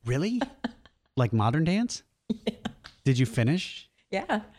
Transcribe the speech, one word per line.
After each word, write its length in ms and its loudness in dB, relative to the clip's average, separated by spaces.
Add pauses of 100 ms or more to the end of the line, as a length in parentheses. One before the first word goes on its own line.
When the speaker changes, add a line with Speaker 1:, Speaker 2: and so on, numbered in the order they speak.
Speaker 1:
Really? 360 0 (760)
Like 160 2
modern 320 2
dance? 400 0 (240)
Speaker 2:
Yeah. 240 -4 (520)
Speaker 1:
Did 140 4
you 80 4
finish? 640 -2 (220)
Speaker 2:
Yeah. 300 -2 (160)